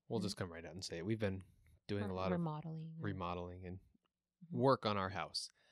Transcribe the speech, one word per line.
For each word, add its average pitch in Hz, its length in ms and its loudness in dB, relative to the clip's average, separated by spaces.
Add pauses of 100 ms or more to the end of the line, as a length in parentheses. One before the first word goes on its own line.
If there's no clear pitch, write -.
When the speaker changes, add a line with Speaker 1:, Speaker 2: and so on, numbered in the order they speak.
Speaker 1:
we'll 117 140 0
just 101 160 -2
Speaker 2:
Mm-hmm. 104 80 -2
Speaker 1:
come 85 80 -8
right 82 120 -10
out 82 100 -10
and 90 80 -8
say - 160 -4
it. 82 60 -4
We've 110 140 2
been 95 220 0 (480)
doing 101 160 2
Speaker 2:
Re-, - 60 -2
Speaker 1:
a - 20 -2
lot 185 140 2
of 185 120 6
Speaker 2:
remodeling. 160 520 -4 (100)
Speaker 1:
remodeling 90 640 -2
and 90 120 -4 (680)
Speaker 2:
Mm-hmm. 160 140 -4
Speaker 1:
work 131 260 6
on 104 120 4
our 95 120 2
house. 85 420 -4 (200)